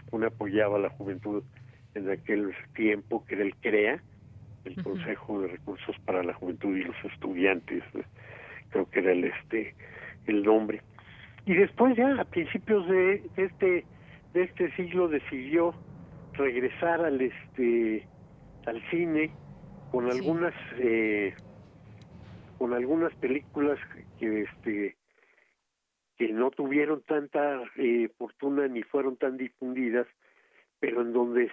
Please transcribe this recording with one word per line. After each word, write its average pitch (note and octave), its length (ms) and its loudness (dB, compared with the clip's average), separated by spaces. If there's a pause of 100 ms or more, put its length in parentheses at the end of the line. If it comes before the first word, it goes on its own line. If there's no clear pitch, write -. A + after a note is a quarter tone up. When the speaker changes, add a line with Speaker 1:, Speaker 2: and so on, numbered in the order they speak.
Speaker 1:
supone A2+ 260 -2
apoyaba G#2 520 0
a - 20 2
la F#2+ 100 0
juventud G#2 540 -6 (500)
en G2 160 -4
aquel G2 420 -2 (220)
tiempo, G#2+ 500 0
que - 100 -10
era G2+ 100 0
el G2 120 -2
crea, A2 460 2 (600)
el F#2 80 -12
Speaker 2:
Ujú. F3+ 180 -8
Speaker 1:
Consejo G2 520 -6
de F#2 60 -2
Recursos F#2 560 -10
para F#2 200 0
la F2 100 -2
Juventud F#2 420 -4
y F#2+ 60 0
los F2 220 -8
Estudiantes, F#2 800 0 (100)
eh, - 80 -6 (680)
creo F#2+ 200 0
que - 80 -4
era F#2 140 4
el, F2+ 120 2
este, - 520 -6 (500)
el G#2+ 160 2
nombre. G#2+ 380 4 (640)
Y F#3+ 80 4
después A3 420 6
ya, B3+ 240 4
a F#3 40 -2
principios F#3 640 0
de, F#3+ 340 4 (140)
de F#3+ 80 0
este, F3+ 400 2 (480)
de F3+ 100 4
este F3+ 320 -2
siglo, F3+ 320 0
decidió D3+ 640 0 (600)
regresar C#3 720 0
al, C#3 160 0
este, A#2 880 0 (580)
al A2+ 240 -6
cine D#3+ 400 0 (640)
con B2 180 2
Speaker 2:
Sí. B2+ 80 0
Speaker 1:
algunas, D#3+ 360 0 (240)
eh, A2 540 2 (1300)
con B2 160 0
algunas D3+ 420 0
películas C#3+ 640 0 (400)
que, G#2+ 220 0
este, G#2 560 -4 (1200)
que A2+ 160 0
no A#2 180 2
tuvieron D3 520 0
tanta, C#3+ 600 -2 (140)
eh, A#2+ 320 2 (100)
fortuna C#3 480 0
ni B2 160 -4
fueron C3 340 -2
tan C3 200 -2
difundidas, B2+ 720 -2 (720)
pero A#2+ 220 0
en A#2+ 100 -4
donde A#2+ 400 2